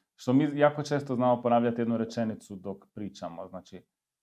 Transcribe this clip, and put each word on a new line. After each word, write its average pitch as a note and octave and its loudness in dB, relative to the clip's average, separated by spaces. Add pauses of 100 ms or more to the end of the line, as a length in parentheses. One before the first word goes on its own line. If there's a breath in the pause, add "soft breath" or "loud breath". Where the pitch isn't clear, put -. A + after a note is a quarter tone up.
(160)
što - -2
mi D3+ 4
jako D3 4
često C#3+ -2
znamo B2 2
ponavljati A#2+ 2
jednu A#2 0
rečenicu A2 -6
dok F#2+ -12
pričamo. F#2 -12
Znači, F2+ -16 (420)